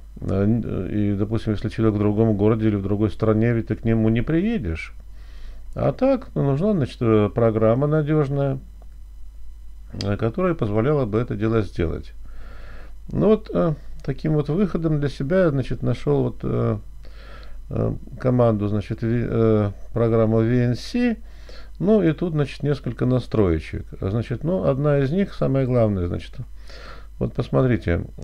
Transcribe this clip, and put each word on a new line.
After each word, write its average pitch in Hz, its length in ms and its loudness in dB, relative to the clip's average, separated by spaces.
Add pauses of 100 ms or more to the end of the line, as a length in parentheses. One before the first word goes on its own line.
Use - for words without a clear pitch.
(200)
Э, 95 240 0
н-, 101 460 0
и, 104 260 0
допустим, 110 380 0
если 104 160 -2
человек 110 260 2
в 104 40 0
другом 104 360 4
городе 110 320 4
или 104 80 2
в 98 80 -2
другой 101 280 2
стране, 110 420 2
ведь 113 140 -2
ты 113 100 -2
к - 80 -6
нему 113 240 4
не 113 120 2
приедешь. 160 720 -2 (800)
А 135 200 0
так, 262 420 0
ну, 147 80 0
нужна, 147 300 2
значит, 143 260 -2
э, 107 340 4
программа 117 540 4
надежная, 143 720 0 (1400)
э, 101 140 0
которая 160 380 0
позволяла 120 520 2
бы 107 140 0
это 123 160 -2
дело 110 260 2
сделать. - 520 -2 (960)
Ну - 160 2
вот, 214 260 2
э, 175 200 2 (280)
таким 151 340 -2
вот 147 120 0
выходом 160 540 0
для 143 80 0
себя, 143 400 2
значит, 135 340 -2
нашел 131 400 0
вот, 123 200 -2
э, 117 340 0 (920)
э, 110 220 0 (260)
команду, 117 500 2
значит, 104 320 -4
ви-, 117 260 0
э, 110 440 4 (200)
программу 113 460 4
V 120 260 4
N 120 120 2
C. 240 420 0 (640)
Ну 202 220 4
и 160 120 4
тут, 175 180 -2
значит, 147 320 -2
несколько 135 420 -2
настроечек. 104 800 2 (140)
Значит, 113 460 -2
ну, 185 180 0
одна 143 360 2
из 135 120 2
них, 196 220 0
самое 135 320 2
главное, 107 420 2
значит, - 300 -6 (840)
вот 127 140 -2
посмотрите, 123 720 2 (180)